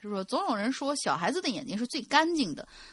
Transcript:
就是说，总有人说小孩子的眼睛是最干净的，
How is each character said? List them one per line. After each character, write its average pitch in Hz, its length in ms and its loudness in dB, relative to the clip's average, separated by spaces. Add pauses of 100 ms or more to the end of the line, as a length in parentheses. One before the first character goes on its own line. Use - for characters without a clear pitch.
就 208 60 -8
是 208 60 -4
说， 190 100 -2
总 285 240 0
有 240 60 2
人 208 140 0
说 277 280 -2
小 147 180 2
孩 175 160 0
子 359 100 -2
的 359 60 -2
眼 160 180 -4
睛 190 120 -4
是 233 100 -2
最 294 140 -4
干 320 340 4
净 202 180 2
的， - 140 -10 (260)